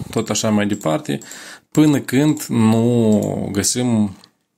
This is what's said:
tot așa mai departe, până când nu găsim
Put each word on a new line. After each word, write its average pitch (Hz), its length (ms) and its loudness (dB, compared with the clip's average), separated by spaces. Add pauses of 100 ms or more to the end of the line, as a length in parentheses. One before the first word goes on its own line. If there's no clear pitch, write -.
tot 110 200 -4
așa 113 200 -2
mai 104 180 2
departe, 139 520 -4 (520)
până 151 280 4
când 147 420 0
nu 110 1120 2
găsim 104 680 0 (400)